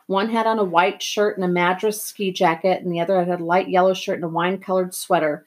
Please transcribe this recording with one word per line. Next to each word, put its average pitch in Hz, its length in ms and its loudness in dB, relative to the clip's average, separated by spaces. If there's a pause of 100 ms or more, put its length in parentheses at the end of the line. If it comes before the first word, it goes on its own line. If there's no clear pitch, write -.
One 196 240 -2
had 226 160 0
on 220 120 0
a 208 60 2
white 180 380 2
shirt 208 340 -2
and 190 80 -4
a 180 40 0
Madras 185 520 0
ski - 300 -6
jacket, 180 520 0
and 180 100 -6
the 170 80 -4
other 180 240 2
had 175 160 -2
a 170 40 -6
light 165 240 2
yellow 185 260 4
shirt 185 220 -4
and 165 80 -8
a 170 40 -6
wine-colored 185 680 -2
sweater. 156 520 0